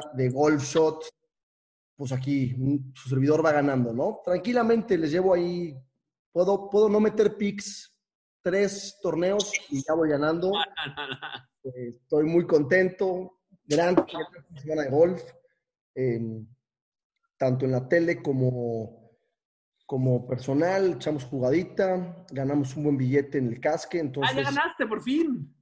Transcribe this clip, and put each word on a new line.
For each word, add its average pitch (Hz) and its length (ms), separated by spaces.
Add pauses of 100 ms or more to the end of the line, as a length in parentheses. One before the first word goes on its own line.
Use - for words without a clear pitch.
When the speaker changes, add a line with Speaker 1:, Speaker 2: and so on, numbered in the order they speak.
(140)
Speaker 1:
de 131 160
Golf 147 320
Shot, 156 420 (920)
pues 135 160
aquí, 131 440
mm, 135 380
su - 140
servidor 139 360
va 160 60
ganando, 139 420
¿no? 160 320
Tranquilamente 226 720
les 160 140
llevo 185 240
ahí, 175 400 (580)
puedo, 190 380
puedo 208 180
no 208 120
meter 208 360
picks, - 560 (480)
tres 196 640
torneos 185 500 (160)
y 135 160
ya 156 100
voy 165 140
ganando. 160 440
Speaker 2:
<laughs> 147 960 (160)
Speaker 1:
Eh, 123 360
estoy 151 240
muy 165 220
contento, 185 960 (240)
gran, 170 320
gran - 100 (500)
semana 151 260
de 135 80
golf, 165 300 (720)
em, 113 540 (920)
tanto 131 300
en 131 60
la 127 160
tele 170 340
como, 123 880 (720)
como 127 420
personal, 165 680
echamos 139 300
jugadita, 175 1040
ganamos 135 460
un 151 80
buen 147 120
billete 139 420
en 127 100
el 113 120
casque, 156 380
entonces 139 360
Speaker 2:
Ah, 135 60
ya 139 100
ganaste, 294 360
por 214 160
fin. 262 600